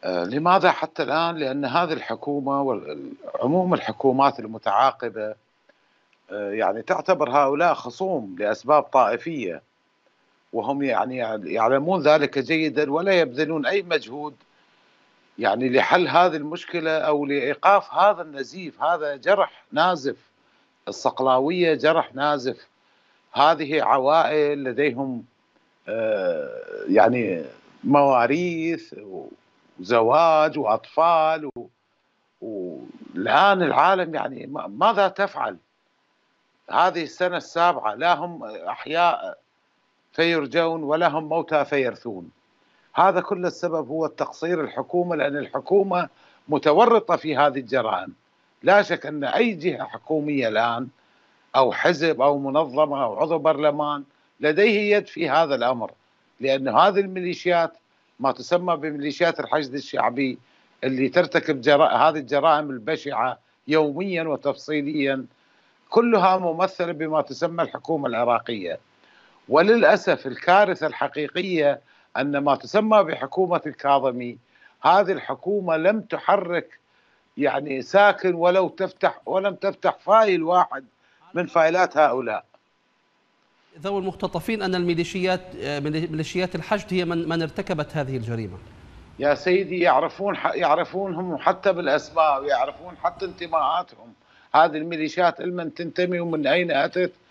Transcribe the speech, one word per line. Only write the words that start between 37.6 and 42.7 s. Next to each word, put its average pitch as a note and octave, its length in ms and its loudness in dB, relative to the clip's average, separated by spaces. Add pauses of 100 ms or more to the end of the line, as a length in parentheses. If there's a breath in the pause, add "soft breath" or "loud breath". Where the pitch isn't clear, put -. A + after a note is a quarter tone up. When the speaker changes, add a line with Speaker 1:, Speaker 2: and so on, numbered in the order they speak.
Speaker 1:
لا E3 200 2
هم E3 300 -8
أحياء A2+ 960 -2 (720)
فيرجون E3 720 0
ولا D#3+ 260 0
هم D3+ 200 -4
موتى D#3 360 -2
فيرثون. A#2 640 -4 (640)